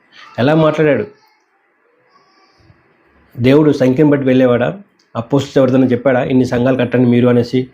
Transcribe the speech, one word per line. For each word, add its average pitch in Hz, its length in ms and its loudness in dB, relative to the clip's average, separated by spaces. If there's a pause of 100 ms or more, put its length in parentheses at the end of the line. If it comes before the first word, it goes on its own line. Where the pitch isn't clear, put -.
(380)
ఎలా 139 160 0
మాట్లాడాడు? 151 520 0 (2250)
దేవుడు 143 340 4
సంఖ్యను 135 380 0
బట్టి 135 160 -2
వెళ్ళేవాడా? 127 520 0 (380)
అపోస్తలులు 135 520 -2
ఎవరిదైనా 127 240 0
చెప్పాడా, 123 320 -2
"ఇన్ని 127 200 0
సంఘాలు 127 340 -2
కట్టండి 123 300 0
మీరు" 120 200 2
అనేసి? 123 460 -2